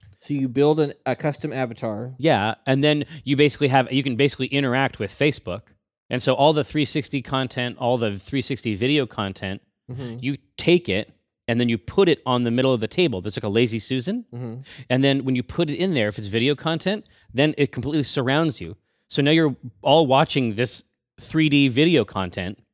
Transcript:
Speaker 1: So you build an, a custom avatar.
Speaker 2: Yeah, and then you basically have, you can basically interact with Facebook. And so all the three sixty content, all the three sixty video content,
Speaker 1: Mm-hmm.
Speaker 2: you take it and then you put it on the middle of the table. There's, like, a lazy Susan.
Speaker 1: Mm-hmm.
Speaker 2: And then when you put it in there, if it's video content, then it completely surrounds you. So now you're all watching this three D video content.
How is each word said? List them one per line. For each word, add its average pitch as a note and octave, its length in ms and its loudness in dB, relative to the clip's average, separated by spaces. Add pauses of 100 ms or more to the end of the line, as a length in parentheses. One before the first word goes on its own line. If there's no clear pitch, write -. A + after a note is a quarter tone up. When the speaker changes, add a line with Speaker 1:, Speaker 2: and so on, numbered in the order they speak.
(200)
Speaker 1:
So D3 140 -8
you C3+ 140 -2
build D3 320 2
an, D3 120 0 (140)
a C3 100 0
custom D3+ 360 -6
avatar. A#2+ 680 -6
Speaker 2:
Yeah, A2+ 360 2 (120)
and C3+ 180 2
then D3+ 200 2 (200)
you C3+ 120 0
basically C#3+ 320 4
have, C3 240 2
you C3+ 100 0
can B2+ 140 -2
basically C3 320 0
interact C3+ 500 0
with G2+ 140 -4
Facebook. A2+ 500 -2 (480)
And B2 120 -4
so C3 120 2
all D3+ 180 6
the D3 120 0
three D3+ 200 -2
sixty C#3 380 -4
content, B2+ 560 -4
all B2 200 0
the G#2 200 -2
three C3+ 240 -6
sixty A2+ 320 -4
video C3 320 0
content, G2 560 -6 (280)
Speaker 1:
Mm-hmm. B2 300 -12
Speaker 2:
you C3+ 160 -6 (200)
take F3 320 2
it G2 240 -2 (360)
and A#2 120 0
then B2 80 2
you A#2 100 0
put - 300 2
it D3 180 2
on B2 160 0
the A#2+ 80 0
middle C3 240 2
of A2 60 0
the A2 80 -4
table. C3+ 320 0
There's, G2+ 160 -8
like, A2 80 -8
a G#2+ 40 -2
lazy A2+ 320 2
Susan. F3 440 -4 (100)
Speaker 1:
Mm-hmm. A#2+ 260 -10 (280)
Speaker 2:
And B2+ 160 2
then C3+ 200 2
when C3 120 0
you B2 60 -2
put D#3+ 280 -4
it D3 80 -4
in F3+ 160 -2
there, A2 140 2
if G#2 100 -6
it's G#2 100 -8
video A#2 260 0
content, E3 520 -4 (280)
then D3 240 2
it C#3+ 140 0
completely C#3+ 320 -2
surrounds C#3 560 0
you. E2+ 160 -12 (320)
So - 140 -4
now D3 100 4
you're D#3 240 2 (260)
all D3 240 6
watching C3 500 2
this - 280 -4 (360)
three D#3+ 280 2
D C#3+ 200 4
video C#3 360 4
content. F#2+ 540 -6 (160)